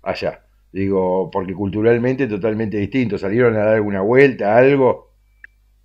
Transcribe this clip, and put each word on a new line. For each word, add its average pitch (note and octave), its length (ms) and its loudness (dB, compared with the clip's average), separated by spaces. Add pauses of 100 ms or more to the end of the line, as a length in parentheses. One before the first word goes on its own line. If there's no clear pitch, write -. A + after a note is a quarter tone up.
allá? - 420 -8 (280)
Digo, F#2 580 -2
porque F#2+ 240 -6
culturalmente A#2 720 0
totalmente G#2+ 520 -4
distinto. G#2 380 -2
¿Salieron A2 380 0
a G#2+ 60 0
dar G#2+ 160 2
alguna G2+ 240 -2
vuelta, A2 560 2
algo? C3 580 2 (720)